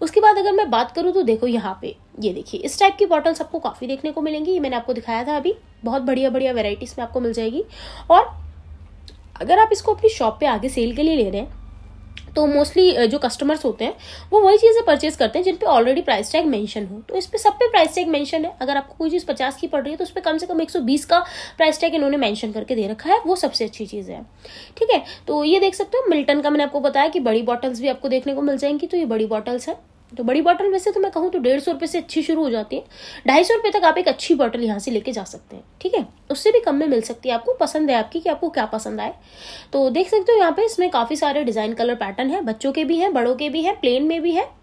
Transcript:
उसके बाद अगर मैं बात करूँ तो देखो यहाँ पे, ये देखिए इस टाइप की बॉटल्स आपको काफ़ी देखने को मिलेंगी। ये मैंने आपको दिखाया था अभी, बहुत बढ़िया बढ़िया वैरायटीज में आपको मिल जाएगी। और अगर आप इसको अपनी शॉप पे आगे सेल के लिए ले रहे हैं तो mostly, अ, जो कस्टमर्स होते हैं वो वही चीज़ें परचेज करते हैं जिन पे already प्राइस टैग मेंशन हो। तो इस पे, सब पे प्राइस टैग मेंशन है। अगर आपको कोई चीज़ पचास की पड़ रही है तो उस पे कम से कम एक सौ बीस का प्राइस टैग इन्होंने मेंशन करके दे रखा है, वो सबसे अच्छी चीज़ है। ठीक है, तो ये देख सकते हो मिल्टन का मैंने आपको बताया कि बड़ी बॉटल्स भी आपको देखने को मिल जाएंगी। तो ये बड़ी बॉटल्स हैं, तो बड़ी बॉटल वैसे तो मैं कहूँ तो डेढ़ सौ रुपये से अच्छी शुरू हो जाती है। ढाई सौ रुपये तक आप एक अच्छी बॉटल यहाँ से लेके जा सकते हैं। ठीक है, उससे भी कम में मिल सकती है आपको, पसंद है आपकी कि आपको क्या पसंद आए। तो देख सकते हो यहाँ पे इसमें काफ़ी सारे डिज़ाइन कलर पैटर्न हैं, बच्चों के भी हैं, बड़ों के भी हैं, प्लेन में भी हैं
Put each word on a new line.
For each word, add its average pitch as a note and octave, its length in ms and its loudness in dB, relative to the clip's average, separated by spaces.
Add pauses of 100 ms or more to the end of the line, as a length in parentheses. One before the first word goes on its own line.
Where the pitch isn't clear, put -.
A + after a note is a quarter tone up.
उसके E4+ 200 0
बाद G#4 180 6
अगर G4+ 140 2
मैं G4 180 2
बात A#3+ 220 0
करूँ E4+ 200 0
तो F#4 100 2
देखो A3+ 240 0
यहाँ G#3+ 360 -2
पे, - 140 -12 (240)
ये G#3 120 -2
देखिए - 280 -10
इस - 200 -6
टाइप G4 160 4
की G4+ 100 4
बॉटल्स E4 340 2
आपको - 180 -8
काफ़ी - 280 -8
देखने C4+ 240 -6
को D#4 100 -8
मिलेंगी। D#4 320 -4
ये F4+ 80 0
मैंने C4 160 -2
आपको A#3+ 160 -4
दिखाया A#3 320 -6
था D4 120 -2
अभी, F4 180 -2 (300)
बहुत B3+ 180 -2
बढ़िया C4 280 0
बढ़िया B3+ 220 0
वैरायटीज G#3 460 -4
में A#3+ 60 -6
आपको B3+ 160 -6
मिल A#3 120 -2
जाएगी। A#3 320 -4 (460)
और - 400 4 (920)
अगर E4+ 180 4
आप A4 140 6
इसको G#4 220 2
अपनी A4 140 4
शॉप A#3+ 320 -2
पे D4+ 60 2
आगे A3+ 220 0
सेल A#3 280 -2
के C#4+ 60 -2
लिए D#4+ 140 4
ले G#3 140 0
रहे G3 100 -4
हैं - 200 -10 (760)
तो D4+ 100 4
mostly, D4 500 4
अ, A#3+ 100 4
जो B3 120 0
कस्टमर्स C#4+ 460 -2
होते A3 200 -4
हैं D4+ 100 -4 (380)
वो G#4+ 80 6
वही G4+ 180 8
चीज़ें A4+ 260 6
परचेज D#4 320 2
करते A3+ 220 0
हैं F4+ 60 0
जिन F4+ 120 0
पे A4 100 -4
already C4+ 380 4
प्राइस - 280 -2
टैग D#4 140 2
मेंशन G#3 400 -4
हो। G3+ 140 -12
तो - 140 -12
इस F#4 120 -4
पे, - 120 -4
सब G#4 140 4
पे A#4 180 2
प्राइस E4 240 4
टैग F4 140 -2
मेंशन D4+ 360 -2
है। - 160 -8
अगर C#4 160 -2
आपको C#4 220 -6
कोई D#4+ 120 -2
चीज़ E4 160 -2
पचास C4 300 -4
की E4+ 100 -8
पड़ C#4+ 160 -2
रही C#4+ 80 -6
है D#4 60 -8
तो F4+ 80 -6
उस E4 60 -8
पे - 100 -8
कम D#4+ 180 0
से F4+ 80 -8
कम F4 140 -2
एक D#4+ 100 -2
सौ F4 100 -2
बीस C4+ 240 0
का E4+ 140 4 (380)
प्राइस D#4 240 2
टैग E4 140 0
इन्होंने C#4+ 220 0
मेंशन G#3+ 360 -2
करके A3 220 -6
दे A3 120 0
रखा A3 240 -4
है, A4 160 6
वो F4+ 100 2
सबसे C#4 280 -2
अच्छी G#3+ 220 -8
चीज़ F#3+ 240 -12
है। F#3 120 -14 (540)
ठीक A4 140 0
है, E4+ 140 2 (220)
तो D4 180 -2
ये F4 160 4
देख F#4+ 140 2
सकते G#4 240 -4
हो B4+ 120 0
मिल्टन D4 300 2
का D4 100 0
मैंने D4 140 2
आपको C#4+ 160 -4
बताया C#4 280 2
कि D#4+ 120 -4
बड़ी A#3 220 2
बॉटल्स A#3+ 380 -4
भी C4+ 80 -2
आपको C4 200 -4
देखने C4 260 -2
को C#4 80 -4
मिल C#4+ 140 0
जाएंगी। C#4+ 300 -2
तो F4+ 100 -4
ये E4 80 0
बड़ी A3 220 0
बॉटल्स A3+ 420 -4
हैं, E4 80 -6 (360)
तो A#3+ 120 -8
बड़ी B3+ 160 2
बॉटल F4 280 2
वैसे F#4+ 220 0
तो G4+ 100 0
मैं F#4+ 100 0
कहूँ F4+ 200 -2
तो F#4 80 -2
डेढ़ C4 220 2
सौ E4+ 120 -2
रुपये D#4+ 140 -6
से F4 120 -4
अच्छी D#4+ 240 -4
शुरू D#4+ 200 0
हो C#4 80 0
जाती G#3+ 260 -4
है। - 80 -8 (440)
ढाई D4 160 6
सौ A4+ 100 2
रुपये A4 180 0
तक G4 120 2
आप E4+ 140 4
एक F4+ 100 0
अच्छी - 260 0
बॉटल A#3+ 260 0
यहाँ A3 180 -2
से A3+ 120 -8
लेके A3+ 220 -4
जा G#3 120 -6
सकते - 320 -20
हैं। - 80 -20 (160)
ठीक F#4 140 -4
है, E4+ 120 0 (240)
उससे G#4+ 220 2
भी A#4 80 6
कम E4 140 0
में D4+ 120 0
मिल B3+ 140 2
सकती A#3 280 -8
है A#3+ 60 0
आपको, A#3 180 -2
पसंद D#4 380 0
है B3 60 2
आपकी A3 240 -2
कि F4+ 80 -4
आपको D#4 200 -2
क्या C4+ 160 -2
पसंद A3 360 -6
आए। A3 140 -8 (580)
तो C4+ 180 2
देख F4+ 180 0
सकते G#4+ 240 4
हो A4+ 60 6
यहाँ E4+ 140 4
पे G#4 120 0
इसमें F#4 260 0
काफ़ी A#3+ 260 0
सारे D4 280 0
डिज़ाइन A3 300 -2
कलर A#3+ 200 0
पैटर्न A3+ 360 -4
हैं, F4 140 -2
बच्चों A3+ 280 -4
के D#4 120 -2
भी E4 120 0
हैं, F#4 160 0
बड़ों B3 220 2
के D4 140 -4
भी D#4 140 -4
हैं, G4+ 180 -2
प्लेन B3+ 220 2
में D#4+ 200 0
भी E4+ 100 0
हैं G4 160 0 (140)